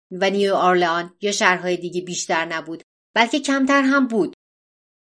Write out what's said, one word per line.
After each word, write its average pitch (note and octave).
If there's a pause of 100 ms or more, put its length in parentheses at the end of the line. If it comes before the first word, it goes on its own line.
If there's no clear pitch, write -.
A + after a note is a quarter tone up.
(120)
و F#3
نیو G3
آرلان F3
یا G3+
شهرهای F3+
دیگه F3
بیشتر E3+
نبود، E3 (300)
بلکه A#3
کمتر C#4
هم C4
بود. A3+ (800)